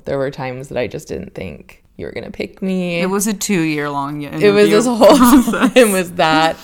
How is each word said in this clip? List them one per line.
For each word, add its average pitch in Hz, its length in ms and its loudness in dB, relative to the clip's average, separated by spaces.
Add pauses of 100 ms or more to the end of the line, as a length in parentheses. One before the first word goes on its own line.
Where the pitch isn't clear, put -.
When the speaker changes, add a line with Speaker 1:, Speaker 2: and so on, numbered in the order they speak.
Speaker 1:
There 143 120 -4
were 139 140 -4
times 131 380 -12
that - 80 -10
I 120 100 -4
just - 220 -14
didn't - 260 -12
think - 480 -16 (140)
you - 80 -12
were - 80 -12
gonna - 180 -12
pick - 300 -10
me. 180 400 -4
Speaker 2:
It 180 80 -2
was 196 180 -2
a 220 60 -2
two-year-long 147 880 -4
y-, 143 80 -10
Speaker 1:
It 180 220 2
was 208 180 4
Speaker 2:
interview - 0 -
Speaker 1:
this - 160 2
whole 247 120 -2
<laughs> 277 200 8
Speaker 2:
process. 240 560 4
Speaker 1:
time 233 180 6
was 180 220 -2
that. 160 500 2